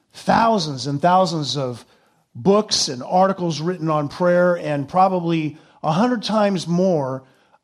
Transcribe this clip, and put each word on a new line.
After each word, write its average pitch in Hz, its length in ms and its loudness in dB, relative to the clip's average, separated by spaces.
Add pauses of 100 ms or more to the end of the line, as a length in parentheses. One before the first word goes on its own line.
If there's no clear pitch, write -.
(140)
thousands 190 720 0
and 143 160 -4
thousands 165 560 2
of 123 260 -6 (500)
books 196 540 0
and 127 160 -8
articles 185 560 0
written 160 300 -4
on 151 180 0
prayer, 175 500 2
and 147 300 -4
probably 170 720 0 (260)
a 151 80 0
hundred 226 320 0
times 202 420 0
more 160 600 0 (380)